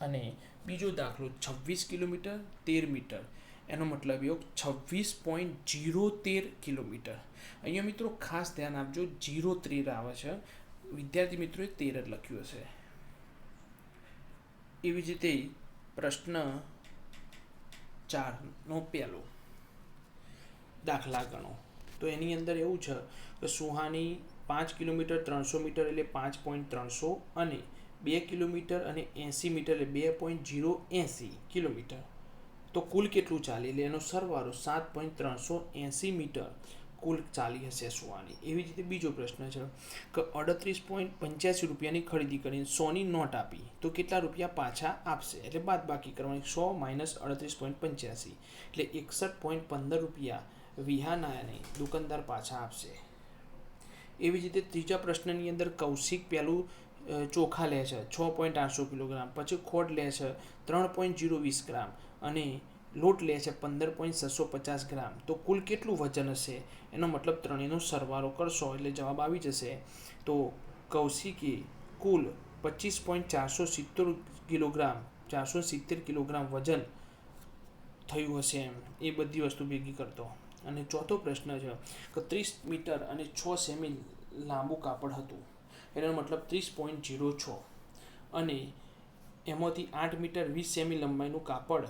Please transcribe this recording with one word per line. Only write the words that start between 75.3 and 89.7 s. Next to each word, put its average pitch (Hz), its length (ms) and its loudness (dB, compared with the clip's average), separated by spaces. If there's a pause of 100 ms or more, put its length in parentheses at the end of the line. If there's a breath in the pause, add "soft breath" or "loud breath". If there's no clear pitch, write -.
ચારસો 143 300 2
સિત્તેર 170 400 0
કિલોગ્રામ 147 460 0
વજન 135 340 4 (1300 loud breath)
થયું 147 300 2
હશે 139 200 2
એમ, 131 140 -2 (280)
એ 160 100 2
બધી 156 300 0
વસ્તુ 143 240 2
ભેગી 139 280 -2
કરતો. 120 360 -6 (380)
અને 143 180 -4
ચોથો 160 320 2
પ્રશ્ન 143 420 -2
છે 131 120 -4 (440 loud breath)
કે 160 60 2
ત્રીસ 185 440 0
મીટર 160 380 0
અને 151 220 -4
છ 180 340 0
સેમી 151 380 0 (360)
લાંબુ 143 420 0
કાપડ 139 380 -2
હતું, 135 300 -8 (540 loud breath)
એનો 160 160 4
મતલબ 156 260 2
ત્રીસ 185 380 0
પોઇન્ટ 151 280 -4
ઝીરો 143 280 2
છ 143 160 -4 (840 loud breath)
અને 143 400 0 (760 loud breath)
એમાંથી 165 460 2